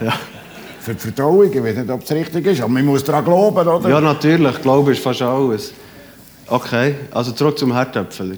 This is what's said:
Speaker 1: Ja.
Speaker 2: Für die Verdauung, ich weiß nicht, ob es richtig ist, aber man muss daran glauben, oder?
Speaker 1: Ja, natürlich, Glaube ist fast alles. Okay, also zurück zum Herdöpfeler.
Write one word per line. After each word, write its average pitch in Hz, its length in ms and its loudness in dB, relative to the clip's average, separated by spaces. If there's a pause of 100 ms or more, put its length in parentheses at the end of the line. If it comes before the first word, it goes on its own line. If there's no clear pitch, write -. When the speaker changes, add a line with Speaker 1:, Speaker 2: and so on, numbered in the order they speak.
Speaker 1:
Ja. 117 180 -4 (640)
Speaker 2:
Für 117 120 -8
die - 60 -10
Verdauung, 160 520 2
ich 131 120 -2
weiß 113 140 -2
nicht, 123 120 -4
ob 127 140 -6
es - 80 -6
richtig 160 340 -2
ist, 180 160 2
aber 113 80 -2
man 131 160 2
muss 139 180 2
daran 147 220 0
glauben, 175 420 4
oder? 165 220 2
Speaker 1:
Ja, 147 120 4
natürlich, 151 600 2
Glaube 139 300 4
ist 123 100 0
fast 127 200 -2
alles. 127 520 -2 (720)
Okay, 127 480 0 (160)
also 120 200 -4
zurück 143 280 0
zum 127 140 0
Herdöpfeler. 101 640 -4